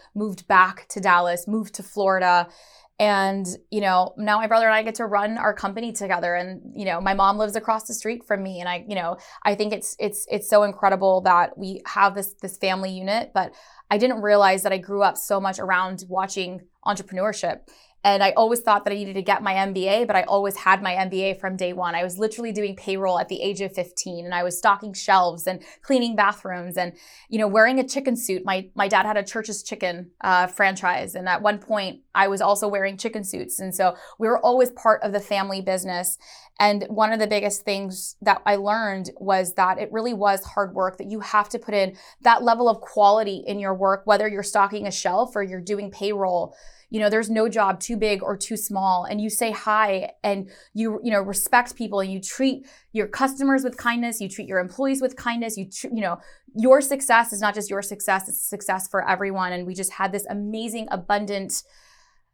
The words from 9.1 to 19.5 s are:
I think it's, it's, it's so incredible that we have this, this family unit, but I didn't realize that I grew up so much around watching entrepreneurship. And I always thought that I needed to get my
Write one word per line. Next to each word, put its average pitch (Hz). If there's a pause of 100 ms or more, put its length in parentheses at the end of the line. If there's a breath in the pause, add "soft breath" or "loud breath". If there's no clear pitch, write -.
I 202
think 214
it's, -
it's, -
it's 208
so 208
incredible 190
that 175
we 190
have 196
this, 196
this 185
family 190
unit, 196
but 185 (380 loud breath)
I 208
didn't 233
realize 202
that 196
I 190
grew 202
up 190
so 196
much 190
around 185
watching 180 (240)
entrepreneurship. 196 (440 soft breath)
And 196
I 196
always 233
thought 208
that 202
I 202
needed 196
to 196
get 190
my 196